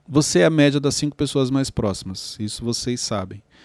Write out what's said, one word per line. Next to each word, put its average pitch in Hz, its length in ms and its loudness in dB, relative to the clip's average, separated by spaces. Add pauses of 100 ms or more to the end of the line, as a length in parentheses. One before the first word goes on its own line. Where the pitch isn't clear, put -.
você 151 320 2
é 175 60 8
a 165 40 6
média 147 320 4
das 139 140 0
cinco 147 200 -2
pessoas 135 340 0
mais 135 200 0
próximas, 98 680 -6
isso 107 260 -6
vocês 120 340 -4
sabem. 101 420 -6 (240)